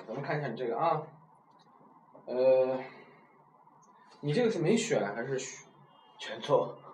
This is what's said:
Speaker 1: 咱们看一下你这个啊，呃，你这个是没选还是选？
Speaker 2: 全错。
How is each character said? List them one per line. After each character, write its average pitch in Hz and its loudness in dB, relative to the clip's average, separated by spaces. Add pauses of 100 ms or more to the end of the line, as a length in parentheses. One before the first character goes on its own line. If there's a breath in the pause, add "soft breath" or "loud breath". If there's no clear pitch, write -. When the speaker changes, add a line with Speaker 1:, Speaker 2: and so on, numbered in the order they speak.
Speaker 1:
咱 110 -10
们 135 -6
看 147 -4
一 151 -4
下 139 -6
你 113 -8
这 127 -4
个 - -2
啊， 160 2 (1200)
呃， 131 4 (1400 loud breath)
你 147 -2
这 247 4
个 220 4
是 - -4
没 170 4
选 104 0
还 117 -6
是 135 -4
选？ - -12 (520)
Speaker 2:
全 113 -10
错。 - 2 (160)